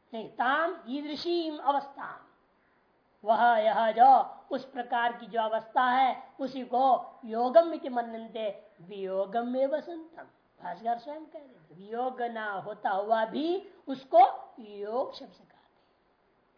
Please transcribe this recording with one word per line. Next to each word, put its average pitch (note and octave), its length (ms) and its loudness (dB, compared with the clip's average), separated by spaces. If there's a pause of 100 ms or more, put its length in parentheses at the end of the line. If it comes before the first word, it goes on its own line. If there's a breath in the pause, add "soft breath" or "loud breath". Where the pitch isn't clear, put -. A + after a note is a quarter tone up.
(140)
नहीं, A3 160 -10
ताम D4 580 -2
ईदृशीम D4+ 680 -6
अवस्था, - 640 -6 (1000)
वह A3+ 340 6
यह A3 340 2
जो A#3+ 440 8 (160)
उस B3+ 140 -4
प्रकार A#3+ 480 -2
की A#3 120 -16
जो G#3+ 160 -4
अवस्था A3 440 0
है B3+ 380 2 (160)
उसी C4+ 220 -8
को B3 640 0
योगम B3+ 480 4
इति C#4 160 -10
मन्यन्ते A3+ 760 -8 (140)
वियोगम G3 760 -6
एव C#4 260 0
संतम। D#4+ 420 -16 (400)
भाष्यकार A3 340 -6
स्वयं D4 280 -14
कह D#4 140 -18
रहे C#4 80 -20
थे F3 280 -20
वियोग A#3 460 -8
ना A3 300 -6
होता G#3 380 -6
हुआ G#3+ 360 0
भी D#4+ 480 -4 (140)
उसको - 720 4
योग G#3 560 -6
शब्द A3 160 -18
से - 120 -20
कहते। - 120 -20 (1000)